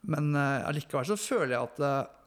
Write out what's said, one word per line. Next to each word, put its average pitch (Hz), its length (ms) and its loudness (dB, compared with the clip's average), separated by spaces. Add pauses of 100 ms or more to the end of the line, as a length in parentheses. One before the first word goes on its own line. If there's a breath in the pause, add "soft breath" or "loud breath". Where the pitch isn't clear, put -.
men, 147 320 0
eh, 139 320 2
allikevel 143 380 -2
så 208 120 0
føler 190 320 0
jeg 123 140 2
at, - 160 -8
eh, 139 260 2 (220)